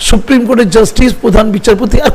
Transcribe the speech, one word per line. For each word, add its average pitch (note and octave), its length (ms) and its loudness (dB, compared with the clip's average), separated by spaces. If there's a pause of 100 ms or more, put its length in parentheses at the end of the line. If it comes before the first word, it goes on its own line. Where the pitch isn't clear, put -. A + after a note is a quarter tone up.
সুপ্রিম A#3+ 460 0
কোর্টের A#3 240 0
জাস্টিস, A3+ 500 2
প্রধান A3 300 0
বিচারপতি, G#3 500 0
আর C4+ 140 0